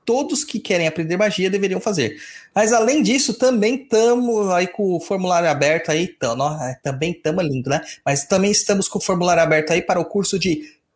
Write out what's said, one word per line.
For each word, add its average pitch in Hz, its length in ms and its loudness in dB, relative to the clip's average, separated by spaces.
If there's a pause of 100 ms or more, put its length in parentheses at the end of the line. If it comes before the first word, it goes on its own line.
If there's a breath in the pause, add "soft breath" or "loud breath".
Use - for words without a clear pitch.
todos 277 380 0
que - 160 -8
querem 175 300 0
aprender 165 280 -2
magia 190 320 0
deveriam 190 320 -2
fazer. 151 400 -2 (320 loud breath)
Mas 214 200 2
além 240 320 4
disso, 247 280 2
também 254 460 2
tamo 233 720 2
aí 180 160 2
com 185 300 -2
o 165 40 -6
formulário 180 480 0
aberto 151 420 0
aí, 170 260 0
então, 117 180 -2
nó-, 147 260 -2
é, 131 220 -6
também 147 320 -4
tamo 170 260 -2
lindo, 135 300 -4
né? 151 100 0 (240 loud breath)
Mas 143 200 0
também 196 260 2
estamos 202 380 0
com 208 100 -6
o - 40 -6
formulário 175 380 2
aberto 156 300 2
aí 175 100 2
para 180 200 0
o 165 40 -2
curso 196 360 -2
de 156 220 -2 (340 loud breath)